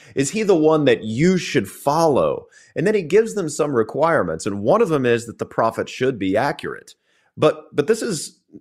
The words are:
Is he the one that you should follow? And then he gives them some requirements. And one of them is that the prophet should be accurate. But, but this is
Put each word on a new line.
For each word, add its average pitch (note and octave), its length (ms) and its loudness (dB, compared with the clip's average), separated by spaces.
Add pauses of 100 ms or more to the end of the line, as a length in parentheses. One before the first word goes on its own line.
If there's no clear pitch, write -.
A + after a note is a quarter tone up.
(140)
Is C#3 160 -2
he A3 120 -4
the G3 120 2
one D#3 300 4
that B2 180 4
you C#3+ 360 0
should A#2 280 -2
follow? C#3 800 0 (300)
And D#3+ 100 -2
then G#3+ 80 0
he G3+ 80 -2
gives G3 320 2
them F#3 140 -4
some D3 260 -4
requirements. A2+ 680 0
And G2+ 160 -6
one E3+ 220 2
of F#3 80 0
them C3+ 160 0
is A#2 200 2
that G#2 120 -14
the A2 80 -8
prophet A2+ 420 -2
should B2+ 300 -2
be F#2+ 180 -2
accurate. A2+ 580 -6 (440)
But, - 360 0
but G#3+ 120 0
this A3+ 160 0
is - 360 -6 (220)